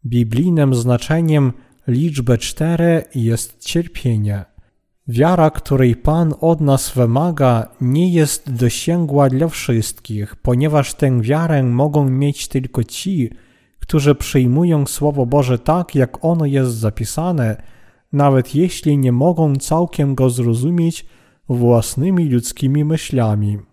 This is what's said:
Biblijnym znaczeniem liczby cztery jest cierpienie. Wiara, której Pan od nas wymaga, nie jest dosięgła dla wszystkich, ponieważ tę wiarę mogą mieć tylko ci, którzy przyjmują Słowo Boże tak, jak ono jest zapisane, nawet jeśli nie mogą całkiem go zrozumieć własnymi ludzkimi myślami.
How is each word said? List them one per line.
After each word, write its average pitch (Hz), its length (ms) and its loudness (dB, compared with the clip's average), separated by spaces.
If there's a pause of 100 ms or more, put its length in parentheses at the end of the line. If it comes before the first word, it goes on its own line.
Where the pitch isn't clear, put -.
Biblijnym 127 680 0
znaczeniem 139 760 0 (340)
liczby 127 500 0
cztery 165 680 0 (120)
jest 117 500 -4
cierpienie. 107 800 -2 (640)
Wiara, 156 420 4
której 131 460 2
Pan 160 460 0
od 160 200 2
nas 139 300 2
wymaga, 127 760 2 (140)
nie 156 320 2
jest 151 380 0
dosięgła 139 800 0
dla 135 180 0
wszystkich, - 880 -6
ponieważ 139 580 0
tę 127 280 0
wiarę 147 420 0
mogą 139 460 0
mieć 139 380 -2
tylko 127 360 -4
ci, 151 460 -4 (500)
którzy 143 360 2
przyjmują 143 680 0
Słowo 143 400 -2
Boże 127 340 0
tak, 170 360 -2
jak 131 300 0
ono 165 200 0
jest 135 260 0
zapisane, 113 920 -4 (520)
nawet 139 420 2
jeśli 156 420 0
nie 127 140 2
mogą 151 440 2
całkiem 151 600 -2
go 131 140 2
zrozumieć 127 760 0 (440)
własnymi 127 800 0
ludzkimi 135 560 -2
myślami. 107 720 -2 (160)